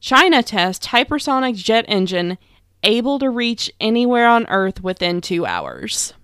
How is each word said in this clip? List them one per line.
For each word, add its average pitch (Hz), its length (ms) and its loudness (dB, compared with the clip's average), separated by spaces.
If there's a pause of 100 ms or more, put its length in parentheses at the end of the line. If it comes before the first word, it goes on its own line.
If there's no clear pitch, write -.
China 277 420 4
test 185 420 -2
hypersonic 262 720 0
jet 220 320 0
engine 185 500 -2 (440)
able 240 360 0
to 269 120 0
reach 233 400 -4 (100)
anywhere 240 460 2
on 233 220 4
Earth 190 340 -2
within 180 380 -2
two 170 260 -4
hours. 73 760 -6